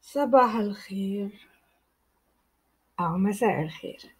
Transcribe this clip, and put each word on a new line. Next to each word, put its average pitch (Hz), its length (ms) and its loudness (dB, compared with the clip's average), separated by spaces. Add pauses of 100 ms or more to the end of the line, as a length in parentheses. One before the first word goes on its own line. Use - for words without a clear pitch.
(140)
صباح 247 420 4
الخير 202 920 -6 (1500)
أو 170 160 0
مساء 196 460 2
الخير - 580 -12